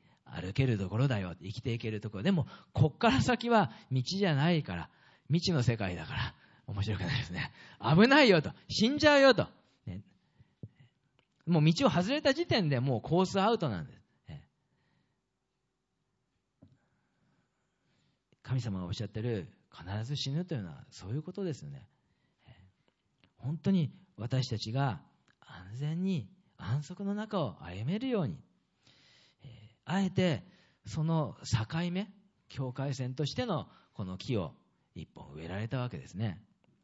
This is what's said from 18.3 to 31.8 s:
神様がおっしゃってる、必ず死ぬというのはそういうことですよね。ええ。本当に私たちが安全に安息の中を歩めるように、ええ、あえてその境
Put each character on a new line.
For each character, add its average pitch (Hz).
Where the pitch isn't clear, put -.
神 131
様 101
が 90
お 87
っ 101
し -
ゃ 104
っ 98
て 107
る、 110
必 -
ず 139
死 135
ぬ 160
と 180
い -
う 107
の 85
は 71
そ -
う 98
い 131
う 156
こ 175
と 202
で 175
す 113
よ 73
ね。 123
え -
え。 -
本 143
当 196
に 170
私 123
た 110
ち 110
が 131
安 92
全 156
に 170
安 127
息 185
の 202
中 214
を 110
歩 92
め 185
る 262
よ 214
う 131
に、 80
え 139
え、 -
あ 190
え 190
て 180
そ 160
の 160
境 165